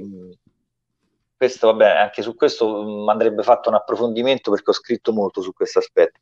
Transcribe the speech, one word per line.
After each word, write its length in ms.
mm, 260
questo, 320
vabbè, 200
anche 340
su 120
questo, 500
mm, 240
andrebbe 340
fatto 280
un 60
approfondimento, 760
perché 200
ho 40
scritto 380
molto 280
su 140
questo 240
aspetto, 440